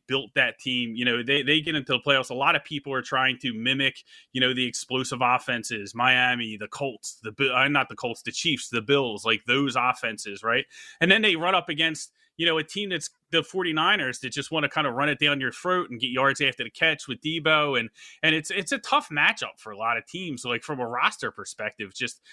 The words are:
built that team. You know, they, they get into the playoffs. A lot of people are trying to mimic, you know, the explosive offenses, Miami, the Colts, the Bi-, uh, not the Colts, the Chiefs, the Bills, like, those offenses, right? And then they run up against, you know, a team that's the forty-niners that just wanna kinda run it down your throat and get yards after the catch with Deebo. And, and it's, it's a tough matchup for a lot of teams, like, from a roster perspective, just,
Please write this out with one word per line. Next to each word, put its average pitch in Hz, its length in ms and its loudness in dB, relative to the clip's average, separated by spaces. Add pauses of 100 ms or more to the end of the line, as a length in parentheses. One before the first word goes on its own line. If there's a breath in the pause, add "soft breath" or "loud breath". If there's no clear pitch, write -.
built 131 280 -2
that 123 240 2
team. 123 340 -2
You 120 100 -2
know, 120 200 2
they, 139 180 2
they 151 200 2
get 156 120 -4
into 143 200 -2
the 123 60 2
playoffs. 135 300 2
A 123 60 -8
lot 143 200 4
of 151 80 -2
people 143 300 -8
are 127 80 0
trying 131 380 0
to 127 160 -4
mimic, 131 480 -2 (300 soft breath)
you 131 60 -4
know, 127 140 4
the 127 140 0
explosive 127 560 -4
offenses, 120 720 0
Miami, 123 640 2
the 104 100 -8
Colts, - 560 -8
the 110 80 -8
Bi-, 135 160 0
uh, 127 220 4
not 143 200 2
the 110 60 -14
Colts, 117 260 -6
the 113 100 -8
Chiefs, - 380 -2
the 117 140 -2
Bills, 120 420 0
like, 113 200 2
those 131 300 4
offenses, 113 680 -2
right? 120 220 2 (360 loud breath)
And 170 80 4
then 214 140 6
they 196 120 4
run 175 200 2
up 175 140 0
against, 160 420 -2 (240)
you 165 120 0
know, 160 100 2
a 156 60 0
team 202 260 -6
that's 165 220 -6 (180)
the 160 140 2
forty-niners 170 760 0
that 127 120 -8
just 139 180 -6
wanna 151 180 0
kinda 147 240 0
run 135 160 2
it 143 120 0
down 143 200 2
your 127 120 -2
throat 180 400 -2
and 117 80 -10
get 127 80 -4
yards 131 340 2
after 135 220 0
the 117 80 -8
catch 160 360 0
with 127 140 -6
Deebo. 151 580 2
And, 113 120 -4 (320 loud breath)
and 156 100 4
it's, 156 160 -2
it's 190 220 -4
a 269 80 0
tough 285 300 0
matchup 151 500 0
for 107 120 -14
a 98 60 -12
lot 113 200 0
of 104 100 -6
teams, 165 360 -8
like, 120 200 -2
from 143 160 -6
a 120 80 -2
roster 123 420 -2
perspective, 104 640 -10
just, - 280 -8 (120)